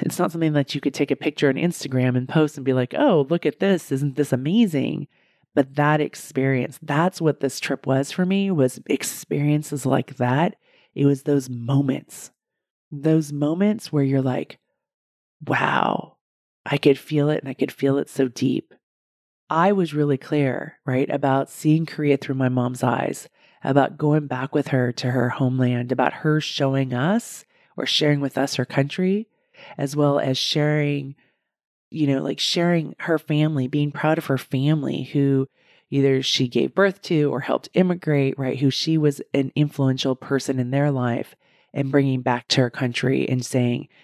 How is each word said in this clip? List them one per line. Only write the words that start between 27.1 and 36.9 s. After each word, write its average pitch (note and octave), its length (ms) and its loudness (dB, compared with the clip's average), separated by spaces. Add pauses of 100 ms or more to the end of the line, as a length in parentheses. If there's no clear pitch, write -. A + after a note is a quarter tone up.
or - 80 -6
sharing D3 360 2
with C3+ 180 -4
us C3+ 160 -2
her B2 100 -2
country, F#3 640 -2 (500)
as C#3 200 -4
well D3 240 2
as C3 180 -2
sharing, D3 800 -2 (720)
you D#3 160 0
know, C#3 160 2
like, D3 160 -4
sharing E3+ 600 0
her D#3+ 180 0
family, D3+ 480 0
being D3 240 0
proud D#3 280 0
of - 80 -8
her C3+ 120 0
family, C#3 640 -2
who C#3 460 0 (420)
either C3+ 320 2
she - 240 0
gave B2 260 0
birth F#3+ 300 0